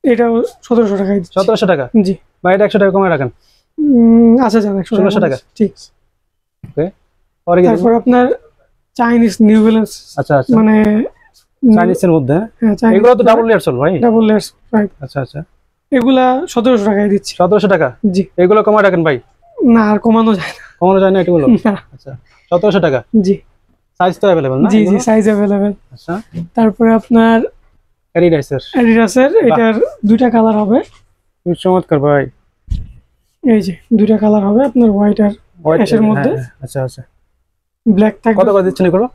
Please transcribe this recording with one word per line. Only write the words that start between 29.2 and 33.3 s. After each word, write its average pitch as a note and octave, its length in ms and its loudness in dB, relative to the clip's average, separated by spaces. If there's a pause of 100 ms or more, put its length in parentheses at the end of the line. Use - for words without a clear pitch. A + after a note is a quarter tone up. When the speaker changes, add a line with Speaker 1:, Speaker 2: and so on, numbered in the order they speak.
Speaker 2:
বাহ। G#4+ 100 2
Speaker 1:
এটার A3+ 320 2 (320)
দুইটা A3+ 240 2
কালার A3+ 260 0
হবে। G#3+ 240 0 (680)
Speaker 2:
খুব F3 80 -2
চমৎকার F3+ 460 -2
ভাই। C#3+ 240 0 (1200)